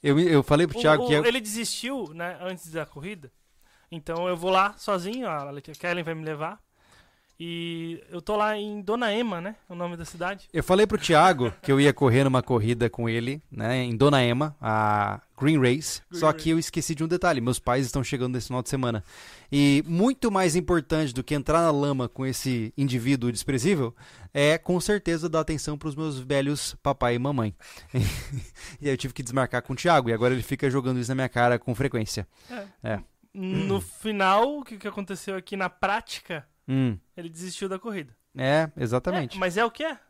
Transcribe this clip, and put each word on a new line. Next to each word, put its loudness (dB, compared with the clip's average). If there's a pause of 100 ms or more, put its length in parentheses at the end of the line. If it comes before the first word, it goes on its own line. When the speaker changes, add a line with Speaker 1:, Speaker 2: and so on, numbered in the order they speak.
Speaker 1:
Eu, 4
eu 6
falei 4
pro -6
Speaker 2:
O, -4
Speaker 1:
Thiago 6
Speaker 2:
o, 0
Speaker 1:
que 4
eu 4
Speaker 2:
ele 2
desistiu, -6
né, -10
antes -10
da -6
corrida. -16 (600)
Então -6
eu -2
vou -2
lá 4
sozinho, -4
a -6
Le-, -12
Kellen -6
vai -6
me -8
levar. -8 (760)
E -8
eu -10
tô -4
lá 0
em -8
Dona -2
Ema, -2
né? -10 (120)
O -16
nome -8
da -10
cidade. -8
Speaker 1:
Eu 0
falei 6
pro -2
Thiago 6 (120)
que 2
eu 6
ia 8
correr 4
numa 2
corrida 0
com -4
ele, -4 (100)
né? -2
Em -2
Dona 6
Ema, 0
a 0 (180)
Green 4
Race. 2
Speaker 2:
Green -10
Speaker 1:
Só 4
Speaker 2:
Race. 2
Speaker 1:
que 0
eu 2
esqueci -4
de -2
um -2
detalhe. 0
Meus 0
pais 0
estão -2
chegando -4
nesse -6
final -4
de -8
semana. -2 (480)
E 4
muito 2
mais 2
importante 0
do -6
que -4
entrar 2
na 4
lama 0
com -8
esse -2
indivíduo 0
desprezível 0 (360)
é, 4
com -2
certeza, -2
dar 0
atenção -4
pros -6
meus -6
velhos -2
papai 2
e 0
mamãe. 0 (400)
<laughs> -4
E -6
aí 0
eu -2
tive -8
que -10
desmarcar -2
com -8
o -4
Thiago. 2
E 2
agora 2
ele -4
fica -2
jogando 0
isso -4
na -2
minha -2
cara 4
com -4
frequência. -4 (220)
Speaker 2:
É. -12 (260)
Speaker 1:
É. -4 (340)
Speaker 2:
No -2
final, 0
o -12
que, -16
que -12
aconteceu -8
aqui -8
na -2
prática, -6 (180)
Speaker 1:
Hum. 0 (200)
Speaker 2:
ele -12
desistiu -10
da -6
corrida. -10 (220)
Speaker 1:
É, 2
exatamente. -2
Speaker 2:
É, -10
mas -2
é 2
o -2
que -8
é. -6 (100)